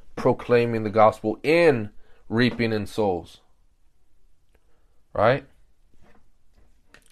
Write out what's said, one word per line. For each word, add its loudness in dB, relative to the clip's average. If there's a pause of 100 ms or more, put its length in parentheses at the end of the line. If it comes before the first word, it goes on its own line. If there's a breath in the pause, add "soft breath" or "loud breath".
(140)
proclaiming 0
the -4
gospel, 2
in 2 (380)
reaping 0
in -4
souls. -4 (1700)
Right? 0 (1700)